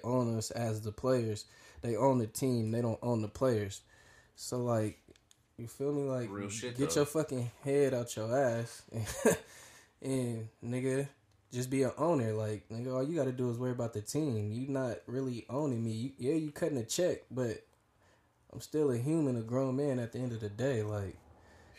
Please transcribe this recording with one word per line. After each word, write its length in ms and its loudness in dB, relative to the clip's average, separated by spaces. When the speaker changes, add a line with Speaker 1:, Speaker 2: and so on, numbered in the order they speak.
Speaker 1:
own 340 2
us 140 -4
as 300 -2
the 100 -4
players. 540 2
They 140 0
own 240 6
the 80 2
team. 440 0
They 100 2
don't 200 0
own 200 2
the 60 0
players." 540 0
So, 240 -6
like, 400 0
you 100 -10
feel 240 -2
me? 120 0
Like, 280 -2
Speaker 2:
Real 180 -6
shit, 280 -6
Speaker 1:
get 140 2
Speaker 2:
though. 100 0
Speaker 1:
your 40 4
fucking 460 -2
head 300 4
out 220 -2
your 220 0
ass. 540 0
<laughs> 460 2
And, 460 -2
nigga, 460 0
just 180 -4
be 140 4
an 140 2
owner. 340 2
Like, 380 -2
nigga, 260 -4
all 80 2
you 140 0
gotta 160 2
do 180 0
is 60 -2
worry 160 -2
about 200 -2
the 60 -2
team. 540 0
You 160 -4
not 380 -2
really 420 -4
owning 340 0
me. 80 0
You, 260 -2
yeah, 180 0
you 160 -2
cutting 260 -2
a 80 -2
check, 440 0
but 360 -4
I'm 80 -10
still 300 2
a 60 2
human, 380 2
a 60 -2
grown 340 0
man 240 2
at 140 -4
the 60 -4
end 120 -2
of 80 -4
the 80 -4
day. 360 0
Like, 340 -4